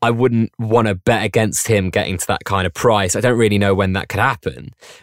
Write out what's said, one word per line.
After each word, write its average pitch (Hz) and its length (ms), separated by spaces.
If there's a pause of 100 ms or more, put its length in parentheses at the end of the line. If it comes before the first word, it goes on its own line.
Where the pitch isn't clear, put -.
I 117 80
wouldn't 117 480
wanna 110 360
bet 110 300
against 110 440
him 98 220
getting 95 280
to - 80
that - 180
kind 95 220
of 87 80
price. 104 420
I 104 40
don't 120 180
really 104 200
know 98 160
when 95 200
that - 140
could 98 120
happen. 110 500 (320)